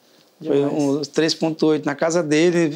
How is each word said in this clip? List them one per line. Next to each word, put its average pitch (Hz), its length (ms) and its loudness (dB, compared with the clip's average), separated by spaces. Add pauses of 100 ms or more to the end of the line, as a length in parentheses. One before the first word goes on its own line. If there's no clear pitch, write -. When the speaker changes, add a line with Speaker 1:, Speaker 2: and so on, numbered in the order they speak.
(420)
Speaker 1:
Foi 151 140 -2
Speaker 2:
Demais. 143 180 0
Speaker 1:
um 143 280 0
três 156 320 -2
ponto 160 320 -2
oito 156 200 0
na 143 80 -2
casa 165 300 -2
dele, 165 520 2